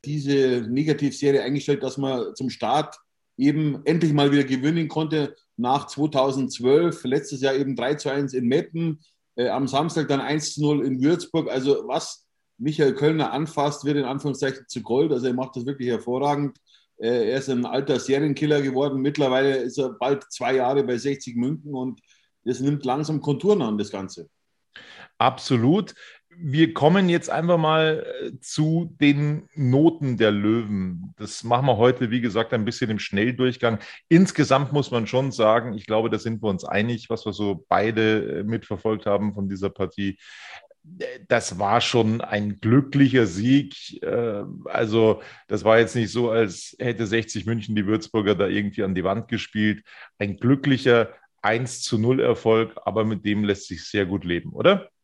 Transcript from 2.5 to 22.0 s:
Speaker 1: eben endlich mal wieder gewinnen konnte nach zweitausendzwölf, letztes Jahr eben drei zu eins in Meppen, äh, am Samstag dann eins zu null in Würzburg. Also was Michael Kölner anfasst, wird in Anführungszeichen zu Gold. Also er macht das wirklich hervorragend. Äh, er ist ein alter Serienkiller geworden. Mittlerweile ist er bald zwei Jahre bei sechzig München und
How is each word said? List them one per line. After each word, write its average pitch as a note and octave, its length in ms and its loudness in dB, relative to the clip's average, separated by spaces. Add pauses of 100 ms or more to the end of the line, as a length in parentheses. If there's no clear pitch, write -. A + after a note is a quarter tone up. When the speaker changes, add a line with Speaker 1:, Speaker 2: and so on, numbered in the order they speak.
Speaker 1:
eben D3 460 2
endlich D#3+ 300 2
mal C#3+ 180 6
wieder C#3+ 140 4
gewinnen D3 420 0
konnte D#3 480 -2 (220)
nach B2+ 300 0
zweitausendzwölf, C#3 1160 0
letztes C3+ 380 -2
Jahr C3+ 120 2
eben C3+ 220 -2
drei B2+ 200 2
zu D3 140 -4
eins C#3 240 -2
in B2 140 0
Meppen, D#3+ 540 0 (340)
äh, A#2+ 140 0
am B2+ 180 -2
Samstag D3+ 400 0
dann C#3 140 0
eins D3+ 320 -4
zu D3 80 -6
null D3 240 2
in C3 180 -2
Würzburg. E3 480 0
Also C3+ 340 0
was - 400 -6 (320)
Michael D3 360 2
Kölner D3+ 400 0
anfasst, D3 500 -4
wird C#3+ 140 0
in C3+ 80 0
Anführungszeichen C3+ 640 -4
zu A#2+ 120 -8
Gold. C3+ 300 0
Also B2+ 160 -2
er B2 60 0
macht B2+ 240 -6
das A#2+ 80 -8
wirklich C3+ 240 -6
hervorragend. C3 680 -2 (400)
Äh, A#2 320 0
er C3 100 0
ist C3 100 -8
ein B2 160 0
alter C3+ 340 -2
Serienkiller D3 600 0
geworden. C3+ 400 -2
Mittlerweile C3+ 560 0
ist B2 200 -6
er C3 120 -2
bald C3+ 420 -2
zwei B2 240 -2
Jahre C3 300 2
bei B2 120 -2
sechzig C3+ 380 -6
München D3 380 -4
und B2+ 260 -8 (440)